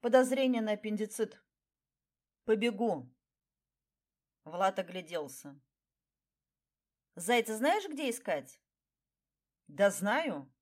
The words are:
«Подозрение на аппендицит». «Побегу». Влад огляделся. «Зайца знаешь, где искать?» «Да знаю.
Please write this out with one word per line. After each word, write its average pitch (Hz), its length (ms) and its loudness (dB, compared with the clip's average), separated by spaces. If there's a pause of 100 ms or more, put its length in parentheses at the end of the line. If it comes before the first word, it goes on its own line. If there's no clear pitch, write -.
«Подозрение 254 600 4
на 214 100 -2
аппендицит». 214 680 -4 (1000)
«Побегу». 214 640 0 (1400)
Влад 190 340 0
огляделся. 160 840 -8 (1600)
«Зайца 226 400 0
знаешь, 349 320 2
где 285 220 -4
искать?» - 500 -6 (1040)
«Да 196 240 4
знаю. 202 720 -2